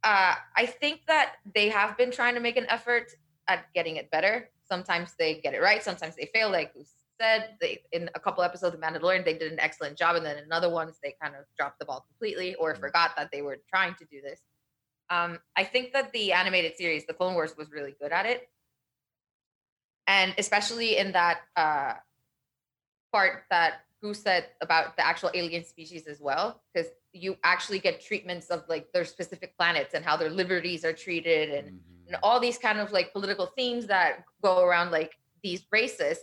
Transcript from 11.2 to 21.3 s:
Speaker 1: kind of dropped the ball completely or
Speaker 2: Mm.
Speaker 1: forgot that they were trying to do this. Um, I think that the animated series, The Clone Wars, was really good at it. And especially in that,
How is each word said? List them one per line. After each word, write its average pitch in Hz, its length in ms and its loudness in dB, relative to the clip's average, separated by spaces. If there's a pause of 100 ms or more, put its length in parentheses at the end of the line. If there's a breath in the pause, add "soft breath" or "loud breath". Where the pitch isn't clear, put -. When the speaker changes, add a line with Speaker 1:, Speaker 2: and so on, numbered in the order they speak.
Speaker 1:
kind 147 140 -8
of 143 100 -20 (100)
dropped 143 240 -6
the 151 60 -10
ball 127 160 -10
completely 180 540 -8
or 160 180 -2
Speaker 2:
Mm. - 60 -10
Speaker 1:
forgot 160 360 2
that 147 160 -6
they 143 100 -8
were 139 160 -8 (120)
trying 185 260 0
to 160 100 -20
do 143 160 -20
this. 139 200 -14 (680)
Um, 175 300 -2 (160)
I 196 80 2
think 247 300 -2
that 269 180 0
the 208 220 0
animated 180 420 2
series, 160 300 -2
The - 80 -8
Clone 185 220 -2
Wars, 156 200 -2
was 151 160 -14
really 143 280 -10
good 147 120 -6
at 185 140 0
it. 247 240 -4 (1600)
And 190 300 4
especially 208 600 0
in 196 160 0
that, 170 280 2 (140)